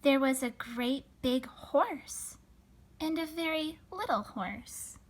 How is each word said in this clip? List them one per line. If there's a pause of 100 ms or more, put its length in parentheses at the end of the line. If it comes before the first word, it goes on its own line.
There
was
a
great (180)
big
horse (640)
and
a
very (120)
little
horse. (120)